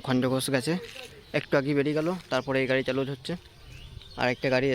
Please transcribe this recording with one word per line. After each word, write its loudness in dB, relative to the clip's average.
খণ্ডঘোষ 2
গেছে, 0
একটু -2
আগে 0
বেরিয়ে 2
গেল, 0
তারপরে 0
এই 2
গাড়িটা 2
লোড 0
হচ্ছে। -8
আর 4
একটা -2
গাড়ি 4